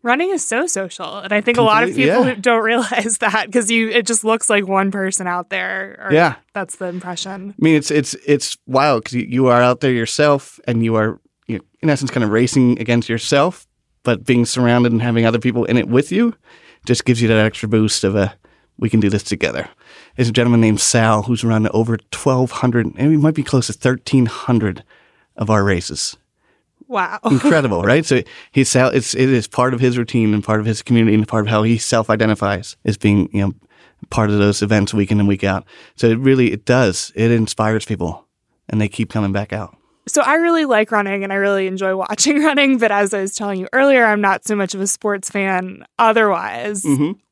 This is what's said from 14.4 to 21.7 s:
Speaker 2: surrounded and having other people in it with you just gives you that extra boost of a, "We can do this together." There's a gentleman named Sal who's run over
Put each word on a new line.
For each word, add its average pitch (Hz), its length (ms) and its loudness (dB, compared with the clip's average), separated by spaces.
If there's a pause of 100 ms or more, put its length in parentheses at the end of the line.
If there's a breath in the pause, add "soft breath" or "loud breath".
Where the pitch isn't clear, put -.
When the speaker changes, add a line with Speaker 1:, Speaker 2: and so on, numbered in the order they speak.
Speaker 2:
surrounded 120 460 2
and 113 100 0
having 117 240 0
other 113 140 2
people 120 260 -2
in 120 120 0
it 113 100 0
with 123 240 2
you 233 240 0 (500 soft breath)
just 123 200 0
gives 117 160 2
you 117 80 2
that 110 160 4
extra 110 240 -4
boost 110 340 0
of 98 120 0
a, 104 200 0 (420 soft breath)
"We 113 120 -2
can 117 100 2
do 101 100 2
this 101 140 -2
together." 73 460 -4 (460 loud breath)
There's 120 140 0
a 113 40 -4
gentleman 120 280 4
named 110 200 2
Sal 110 420 2
who's 117 200 -4
run 110 260 0
over 113 280 0 (140)